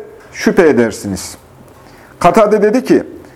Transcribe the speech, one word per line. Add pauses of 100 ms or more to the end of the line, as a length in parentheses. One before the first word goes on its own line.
(320)
şüphe
edersiniz. (840)
Katade
dedi
ki, (340)